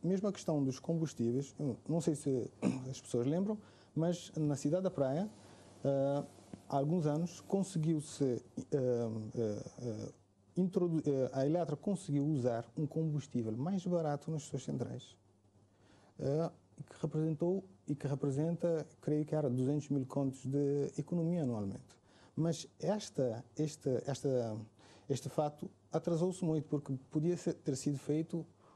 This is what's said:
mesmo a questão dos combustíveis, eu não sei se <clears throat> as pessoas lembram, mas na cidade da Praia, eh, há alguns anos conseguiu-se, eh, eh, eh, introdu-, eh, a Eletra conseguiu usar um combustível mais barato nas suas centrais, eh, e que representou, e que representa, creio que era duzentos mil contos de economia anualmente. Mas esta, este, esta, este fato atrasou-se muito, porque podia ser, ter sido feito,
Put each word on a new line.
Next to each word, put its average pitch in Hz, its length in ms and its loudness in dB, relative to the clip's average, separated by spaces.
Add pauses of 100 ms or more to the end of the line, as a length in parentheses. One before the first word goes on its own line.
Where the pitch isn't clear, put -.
mesmo 190 240 2
a 196 60 0
questão 147 320 0
dos 131 140 0
combustíveis, 143 800 0
eu 135 180 -2 (100)
não 160 140 2
sei 160 140 2
se 131 360 0 (120)
<clears throat> 127 280 0
as 135 80 -8
pessoas 120 280 0
lembram, 196 320 0 (360)
mas 165 420 0
na 147 200 2
cidade 170 280 2
da 185 60 0
Praia, 147 380 2 (560)
eh, 139 400 4 (460)
há 143 80 2
alguns 151 280 2
anos 156 360 0
conseguiu-se, 160 840 0
eh, 123 160 2 (320)
eh, 113 880 0 (200)
eh, 110 300 -6 (440)
introdu-, 175 480 2
eh, 135 300 2
a 135 100 2
Eletra 151 320 0
conseguiu 143 500 0
usar 123 380 2 (100)
um 156 120 0
combustível 139 680 -2
mais 175 300 -2
barato 160 460 0
nas 156 140 -4
suas 139 200 -6
centrais, 123 500 -6 (1040)
eh, 151 320 0 (280)
e - 60 -12
que - 180 -20
representou, 160 600 0 (260)
e 156 60 -2
que 147 120 -4
representa, 151 800 0 (140)
creio 151 240 2
que 151 100 -2
era 151 140 2
duzentos 127 400 2
mil 139 180 2
contos 135 380 -2
de 143 540 0
economia 170 440 0
anualmente. 107 540 -4 (400)
Mas 160 320 0 (100)
esta, 139 640 -2 (140)
este, 147 320 -2 (180)
esta, 127 500 0 (520)
este 139 220 -2
fato 147 380 -2 (220)
atrasou-se 170 540 0
muito, 156 240 0
porque 143 240 -2 (180)
podia 165 260 2
ser, 170 180 -2
ter - 220 -2
sido 143 220 -2
feito, 160 460 -2 (320)